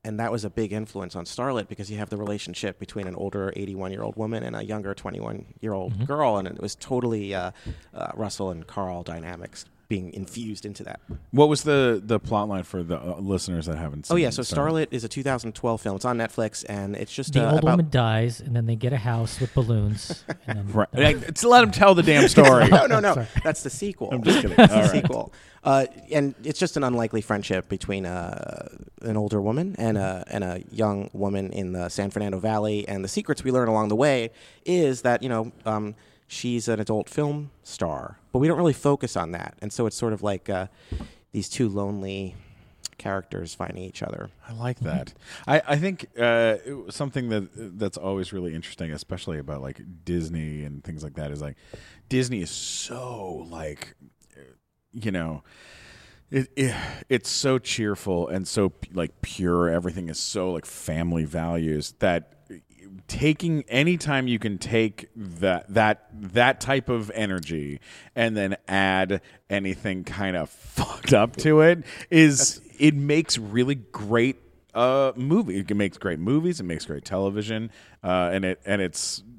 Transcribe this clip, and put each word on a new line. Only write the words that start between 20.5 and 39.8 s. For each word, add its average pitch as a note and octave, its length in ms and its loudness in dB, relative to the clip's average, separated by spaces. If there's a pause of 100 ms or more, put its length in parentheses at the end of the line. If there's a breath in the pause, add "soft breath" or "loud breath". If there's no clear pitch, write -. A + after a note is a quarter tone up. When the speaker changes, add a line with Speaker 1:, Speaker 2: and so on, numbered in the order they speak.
Speaker 2:
then G2+ 140 -6
Speaker 3:
Right. G#2+ 200 2
Speaker 2:
that B2+ 80 0
Speaker 3:
Like, D3 200 6
let's - 240 -6
let B3 180 12
him G#3+ 100 6
tell G3 220 8
the E3+ 80 6
damn D3 260 8
Speaker 1:
<laughs> - 80 6
Speaker 3:
story. C3 320 12
Speaker 1:
No, - 180 10
no, A3+ 140 4
no. G3+ 140 4
Speaker 2:
Sorry. A#2+ 120 0 (180)
Speaker 1:
That's D#3 180 0
the C3+ 80 -6
sequel. F#3+ 420 -6
Speaker 3:
I'm B2 100 0
just G3 180 6
kidding. - 160 2
Speaker 1:
That's A3 160 12
Speaker 3:
All G#3+ 100 6
Speaker 1:
the G#3+ 60 6
Speaker 3:
right. - 140 4
Speaker 1:
sequel. - 300 -2 (300 loud breath)
Uh, C3+ 240 4 (240)
and C#3+ 320 2
it's C#3+ 160 -4
just - 180 0
an C#3+ 60 0
unlikely A#2 380 0
friendship G2+ 480 -2
between, G2 380 -4
uh, F2 600 -8 (360)
an A2 140 -2
older G#2 240 0
woman C#3+ 380 -2
and A2+ 180 0
a, F#2+ 320 -4
and G#2 140 -4
a F2+ 180 -4 (120)
young G#2 400 -2
woman G2 400 -4
in F#2 200 -6
the F2+ 160 -6
San G2+ 220 -4
Fernando G2 300 -4
Valley. G#2+ 480 -2
And G2 160 -6
the G2 40 -6
secrets - 360 -4
we C3 80 0
learn B2 160 2
along A2 200 2
the G#2 60 0
way B2 360 2 (360 loud breath)
is D#3 360 2
that, A#2+ 200 2
you C3 60 -4
know, A2+ 240 -2 (120)
um, G#2+ 300 -4 (320 soft breath)
she's A#2+ 400 -4
an A2 140 0
adult G#2+ 280 -2
film D3 440 -4 (100)
star, - 560 -6 (140)
but B2+ 80 2
we D3+ 80 6
don't D#3 100 4
really E3+ 140 4
focus C#3+ 440 0
on E2+ 160 -2
that. E2+ 300 -10
And G#2 100 -8
so A#2 140 0